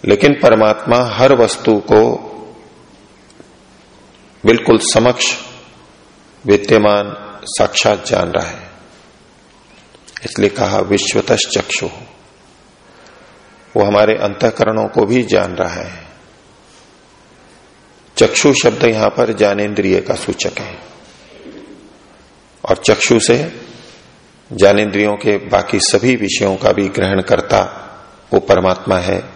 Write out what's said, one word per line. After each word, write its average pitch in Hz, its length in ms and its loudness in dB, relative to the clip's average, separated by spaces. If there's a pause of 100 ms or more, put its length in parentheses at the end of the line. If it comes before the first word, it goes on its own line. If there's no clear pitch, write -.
लेकिन 143 280 4
परमात्मा 113 680 2
हर 123 300 2
वस्तु 113 440 2
को 107 380 4 (2250)
बिल्कुल 113 340 4 (140)
समक्ष - 440 2 (1080)
विद्यमान 104 720 2 (280)
साक्षात - 640 -2
जान 90 240 -2
रहा 87 160 -4
है, - 240 -16 (1500)
इसलिए 101 260 -2
कहा, 101 300 -2
"विश्वतश्चक्षुः।" - 1120 -2 (1900)
वो 101 60 4
हमारे 104 300 2
अंतःकरणों 110 760 -2
को 110 180 0
भी 120 180 0
जान 98 320 -2
रहा 87 280 -6
है। 87 240 -16 (2000)
चक्षु 131 360 2
शब्द - 300 0
यहां 110 260 2
पर 113 240 -2
ज्ञानेंद्रिय 101 680 0
का - 140 -2
सूचक - 440 -8
है 90 300 -16 (1800)
और 98 120 0
चक्षु - 420 2
से 131 420 -2 (920)
ज्ञानेंद्रियों 104 640 2
के 104 220 -2
बाकी - 420 -2
सभी 123 360 0
विषयों 98 400 -2
का - 160 0
भी 98 160 0
ग्रहण 95 340 -2
करता - 380 0 (760)
वो 98 60 4
परमात्मा 92 580 0
है 92 380 -4